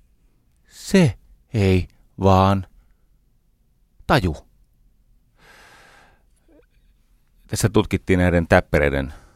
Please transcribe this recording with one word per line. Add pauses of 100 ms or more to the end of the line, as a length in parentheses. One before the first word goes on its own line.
(680)
Se (400)
ei (320)
vaan (1400)
taju. (3000)
Tässä
tutkittiin
näiden
täppäreiden (220)